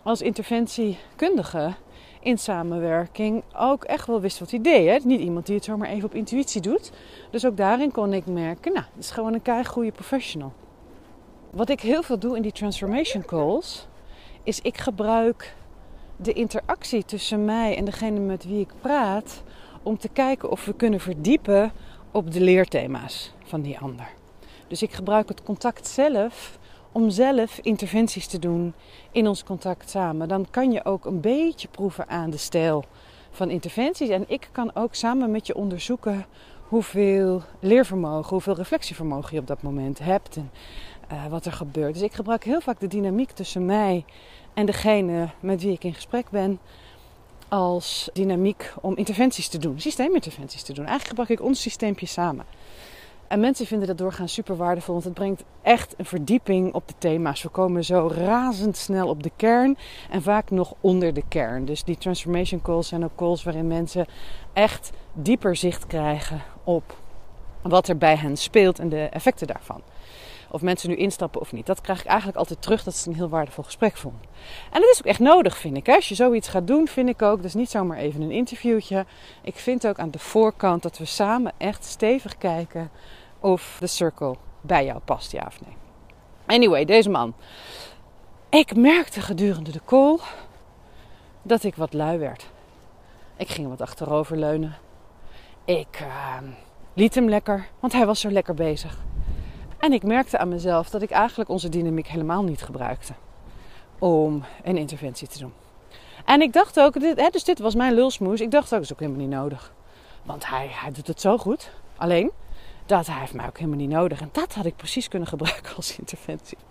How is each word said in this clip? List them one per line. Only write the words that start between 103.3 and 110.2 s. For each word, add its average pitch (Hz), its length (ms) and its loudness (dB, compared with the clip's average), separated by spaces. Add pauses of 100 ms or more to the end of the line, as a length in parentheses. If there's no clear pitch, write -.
om 156 440 4 (200)
een 175 140 0
interventie 147 500 -8
te - 120 -16
doen. 127 140 -12 (720)
En 285 160 8
ik 294 120 4
dacht 349 260 6
ook, 285 200 8
dit, 302 200 2
hè, 320 100 6
dus 359 140 0
dit 359 160 2
was 214 160 0
mijn 247 180 4
lulsmoes, 226 480 4
ik 226 100 -2
dacht 294 140 6
ook, - 60 -4
dat 214 100 2
is 143 120 -8
ook - 60 -12
helemaal 143 220 -4
niet 135 80 -4
nodig. 139 440 -6 (500)